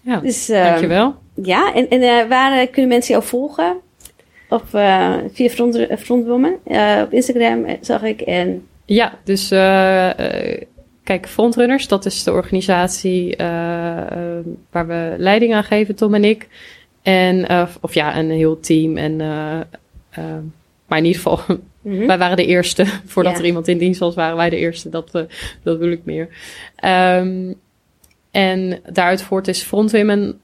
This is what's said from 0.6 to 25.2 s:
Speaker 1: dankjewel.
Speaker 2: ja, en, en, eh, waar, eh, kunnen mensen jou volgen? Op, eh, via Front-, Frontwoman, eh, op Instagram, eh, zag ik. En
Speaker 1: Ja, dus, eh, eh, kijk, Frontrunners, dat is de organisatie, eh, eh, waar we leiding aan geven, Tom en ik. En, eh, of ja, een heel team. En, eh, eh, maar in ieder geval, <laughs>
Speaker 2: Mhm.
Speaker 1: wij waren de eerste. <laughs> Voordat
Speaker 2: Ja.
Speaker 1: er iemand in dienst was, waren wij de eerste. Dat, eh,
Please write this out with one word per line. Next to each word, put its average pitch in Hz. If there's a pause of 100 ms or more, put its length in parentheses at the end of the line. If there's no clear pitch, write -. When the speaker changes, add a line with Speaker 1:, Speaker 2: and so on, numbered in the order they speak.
Speaker 1:
dankjewel. 175 (280)
Speaker 2:
ja, 185
en, 254
en, 254
eh, 240
waar, 262
eh, 262
kunnen 262
mensen 247
jou 220
volgen? 294 (760)
Op, 226
eh, 190 (200)
via 240
Front-, 233 (100)
Frontwoman, 247 (140)
eh, 208
op 208
Instagram, 233
eh, -
zag 214
ik. 214
En 180 (220)
Speaker 1:
Ja, 220
dus, 196
eh, 190 (440)
eh, - (420)
kijk, 185
Frontrunners, 240
dat 196
is -
de 175
organisatie, 185
eh, 170
eh, 170 (260)
waar 170
we 170
leiding 220
aan 214
geven, 208
Tom 208
en 208
ik. 214 (540)
En, 185
eh, 175 (180)
of -
ja, 151
een 160
heel 160
team. 160
En, 156
eh, 156 (500)
eh, 160 (640)
maar 160
in 160
ieder 175
geval, -
<laughs> 185 (240)
Speaker 2:
Mhm. 202
Speaker 1:
wij 185
waren 180
de 180
eerste. 180 (140)
<laughs> -
Voordat 180
Speaker 2:
Ja. 175
Speaker 1:
er 170
iemand 170
in 175
dienst 180
was, 170
waren 165
wij 170
de 165
eerste. 165
Dat, 165
eh, 170 (420)